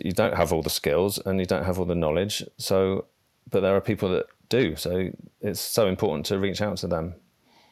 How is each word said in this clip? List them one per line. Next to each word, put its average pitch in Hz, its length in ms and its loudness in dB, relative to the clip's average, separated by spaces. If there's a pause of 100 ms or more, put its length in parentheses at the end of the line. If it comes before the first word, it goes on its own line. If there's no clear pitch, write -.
you 92 80 -2
don't 90 240 2
have 87 160 2
all 80 100 2
the - 80 -2
skills 87 560 2
and 95 140 0
you 95 60 0
don't 90 180 0
have 92 160 -2
all 90 60 -2
the 87 100 0
knowledge. 85 480 0 (140)
So, 95 480 0 (440)
but 98 120 2
there 95 140 4
are 95 60 2
people 101 280 0
that 90 160 0 (240)
do. 113 260 2
So 90 340 -2 (300)
it's 95 220 -4
so - 260 2
important 90 380 0
to 101 120 0
reach 95 240 -2
out 104 180 -2
to 92 80 -6
them. 85 280 -4 (560)